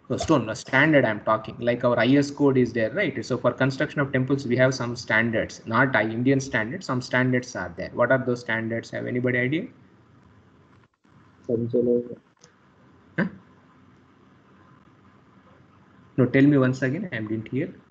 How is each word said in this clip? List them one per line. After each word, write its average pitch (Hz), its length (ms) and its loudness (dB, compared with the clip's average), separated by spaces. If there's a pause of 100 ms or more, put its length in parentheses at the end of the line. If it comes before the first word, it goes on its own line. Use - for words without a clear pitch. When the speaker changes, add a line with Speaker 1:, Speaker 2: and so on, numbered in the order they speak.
Speaker 1:
So 123 60 -2
stone, 123 340 0
a 110 60 -6
standard 143 480 2
I'm 110 220 -2
talking, 110 340 -2
like 120 240 0
our 120 160 2
I 113 80 4
S 143 240 4
code 135 260 2
is 120 140 4
there, 110 200 -2
right? 147 340 -4
So 123 120 -4
for 120 140 2
construction 135 480 -2
of 139 140 -2
temples, 131 340 0
we 123 80 0
have 131 180 4
some 120 220 -6
standards, 110 680 -2
not 123 320 2
I, 107 60 2
Indian 123 360 2
standards, 131 460 -4
some 127 160 -4
standards 127 560 -2
are 87 180 -8
there. 85 180 -10
What 120 200 2
are 135 40 4
those 123 220 -2
standards? 113 520 -6
Have 117 140 -8
anybody 123 340 -2
idea? 156 280 -2 (1800)
Speaker 2:
Sanchalaya. 120 720 0 (1000)
Speaker 1:
Huh? 170 60 0 (3000)
No, 127 100 6
tell 135 180 4
me 143 140 6
once 131 260 2
again, 170 280 -4
I 120 60 -8
didn't 110 320 -6
hear. - 260 -6 (160)